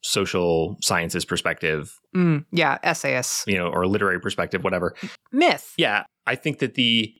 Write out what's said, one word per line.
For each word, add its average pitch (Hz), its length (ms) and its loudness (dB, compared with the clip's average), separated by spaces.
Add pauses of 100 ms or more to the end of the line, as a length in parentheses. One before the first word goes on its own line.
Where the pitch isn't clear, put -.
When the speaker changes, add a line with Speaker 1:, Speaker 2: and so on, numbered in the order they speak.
Speaker 1:
social 87 760 0
sciences 85 460 0
perspective. 80 680 -2 (240)
Speaker 2:
Mm, 165 360 2
yeah, 160 300 2
essayists. 139 640 -2
Speaker 1:
You 98 120 0
know, 87 100 -2
or 90 180 0
literary 98 340 0
perspective, 90 440 -4
whatever. 90 300 -2 (380)
Speaker 2:
Myth. 302 440 0
Speaker 1:
Yeah. 110 280 0 (220)
I 123 100 -2
think - 240 -4
that 127 120 -2
the 117 460 2